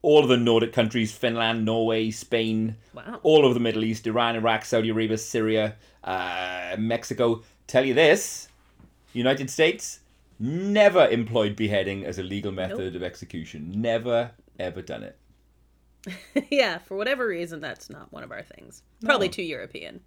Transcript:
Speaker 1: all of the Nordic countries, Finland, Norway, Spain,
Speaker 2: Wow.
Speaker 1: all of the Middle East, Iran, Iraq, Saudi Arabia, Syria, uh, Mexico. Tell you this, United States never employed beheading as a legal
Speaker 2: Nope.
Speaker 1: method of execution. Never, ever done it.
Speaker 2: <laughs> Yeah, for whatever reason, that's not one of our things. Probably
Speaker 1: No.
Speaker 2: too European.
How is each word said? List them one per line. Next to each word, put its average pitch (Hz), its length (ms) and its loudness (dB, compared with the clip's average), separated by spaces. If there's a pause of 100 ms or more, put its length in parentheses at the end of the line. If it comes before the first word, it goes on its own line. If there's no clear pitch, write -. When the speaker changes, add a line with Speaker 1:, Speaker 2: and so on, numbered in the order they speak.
Speaker 1:
all 151 200 8
of 131 60 2
the 127 80 8
Nordic 117 360 4
countries, 113 400 0
Finland, 113 520 -2
Norway, 113 460 0
Spain, 110 680 -2 (160)
Speaker 2:
Wow. - 300 -14
Speaker 1:
all 151 240 8
of 120 80 6
the 120 60 0
Middle 113 240 0
East, 113 220 -4
Iran, 117 280 0
Iraq, 110 300 0
Saudi 113 260 0
Arabia, 110 260 0
Syria, 110 600 0 (260)
uh, 90 760 -6
Mexico. 117 640 -2 (260)
Tell 135 160 2
you 131 100 2
this, - 540 2 (640)
United 139 360 0
States - 520 -2 (400)
never 185 680 4
employed 110 460 0
beheading 98 500 -2
as 85 140 -8
a 95 60 -6
legal 98 260 -6
Speaker 2:
Nope. 95 200 -6
Speaker 1:
method 95 260 -8
of 87 80 -8
execution. 82 720 -12
Never, 117 560 -2 (260)
ever 90 240 -8
done 57 220 -12
it. 50 180 -18
Speaker 2:
<laughs> - 1300 -10
Yeah, 233 280 0
for 190 200 -12
whatever 247 280 -2
reason, 170 360 -6
that's - 260 -12
not - 240 -20
one - 100 -16
of - 80 -16
our - 120 -14
things. - 400 -20 (200)
Probably 220 260 2
Speaker 1:
No. 185 40 -6
Speaker 2:
too 196 100 -8
European. 107 640 -12